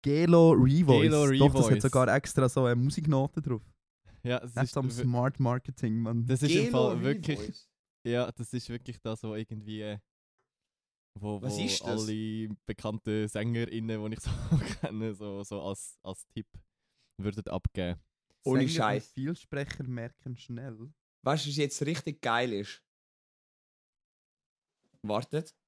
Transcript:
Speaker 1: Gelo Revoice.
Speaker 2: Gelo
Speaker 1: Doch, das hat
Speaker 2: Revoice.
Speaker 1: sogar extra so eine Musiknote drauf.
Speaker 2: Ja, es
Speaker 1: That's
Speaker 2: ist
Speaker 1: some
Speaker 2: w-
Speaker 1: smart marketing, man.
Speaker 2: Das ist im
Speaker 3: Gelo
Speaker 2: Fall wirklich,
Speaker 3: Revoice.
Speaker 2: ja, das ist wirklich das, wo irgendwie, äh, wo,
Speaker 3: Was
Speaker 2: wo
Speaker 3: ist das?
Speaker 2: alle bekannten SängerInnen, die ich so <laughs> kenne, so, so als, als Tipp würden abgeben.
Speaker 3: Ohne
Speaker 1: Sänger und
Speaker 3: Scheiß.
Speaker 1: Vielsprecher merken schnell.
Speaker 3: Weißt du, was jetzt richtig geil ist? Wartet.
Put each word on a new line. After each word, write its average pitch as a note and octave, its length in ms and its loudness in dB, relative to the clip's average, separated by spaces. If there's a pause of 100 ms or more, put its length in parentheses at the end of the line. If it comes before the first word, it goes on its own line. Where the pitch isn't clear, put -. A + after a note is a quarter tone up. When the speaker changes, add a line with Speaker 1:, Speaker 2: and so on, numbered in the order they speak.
Speaker 1:
Gelo E3 500 8
Revoice. C#3 500 8
Speaker 2:
Gelo D3+ 240 6
Speaker 1:
Doch, C#3 260 6
das C3+ 120 6
hat A2 80 4
Speaker 2:
Revoice. G#2+ 100 4
Speaker 1:
sogar B2+ 340 4
extra C3+ 320 0
so C3 160 0
eine A#2+ 120 2
Musiknote C#3+ 680 0
drauf. B2 180 -4 (600)
Speaker 2:
Ja, B2 160 -2
es A#2+ 160 -12
Speaker 1:
That's B2+ 140 0
Speaker 2:
ist - 40 -10
Speaker 1:
some C3 160 -2
Speaker 2:
w- A#2+ 140 -4
Speaker 1:
smart B2 360 0
marketing, B2 600 -2
man. A#2 260 -2
Speaker 2:
Das B2+ 180 0
ist D3 100 2
im - 120 4
Speaker 3:
Gelo A#3 240 2
Speaker 2:
Fall - 140 -2
wirklich, D3+ 360 -4
Speaker 3:
Revoice. - 300 -14 (400)
Speaker 2:
ja, A#2+ 240 -2
das - 220 -12
ist A#2+ 160 -8
wirklich A#2+ 320 -12
das, A2 200 -8
wo G#2+ 120 -8
irgendwie, G#2+ 480 -10
äh, G#2 160 -10 (1200)
wo, G#2 220 -8
Speaker 3:
Was B2 160 -6
Speaker 2:
wo F#3 80 -4
Speaker 3:
ist - 160 -2
das? A2 260 -4
Speaker 2:
alle A2 400 -6 (160)
bekannten G#2+ 640 -4
SängerInnen, A2+ 840 -4
die A2+ 40 -6
ich - 60 -12
so - 100 -6
<laughs> - 500 -2
kenne, A2 340 -6
so, G2+ 280 -10
so G2 180 -10
als, - 420 -10
als - 260 -14
Tipp - 200 -12 (720)
würden G2+ 280 -6
abgeben. F2+ 520 -6 (460)
Speaker 3:
Ohne C3+ 140 2
Speaker 1:
Sänger C3 100 0
und E3 40 -4
Speaker 3:
Scheiß. G#2+ 380 -2
Speaker 1:
Vielsprecher C#3+ 720 -8
merken B2 500 -10
schnell. A#2+ 560 -14 (360)
Speaker 3:
Weißt C#3+ 180 0
du, D3 60 -6
was C#3 60 -6
jetzt D3 280 -4
richtig D#3+ 380 -6
geil A#2+ 320 0
ist? - 280 -8 (2250)
Wartet. A#2+ 520 -4 (140)